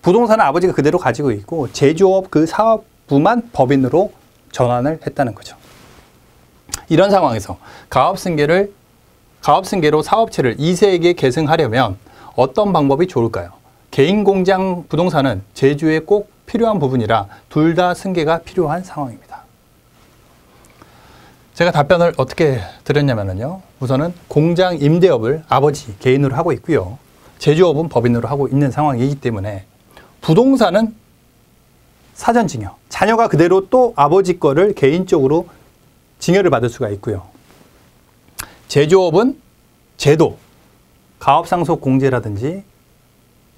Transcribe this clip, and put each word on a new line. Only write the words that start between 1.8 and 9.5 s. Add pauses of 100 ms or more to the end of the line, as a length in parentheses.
그
사업부만
법인으로 (380)
전환을
했다는
거죠. (1300)
이런
상황에서 (320)
가압승계를, (680)
가압승계로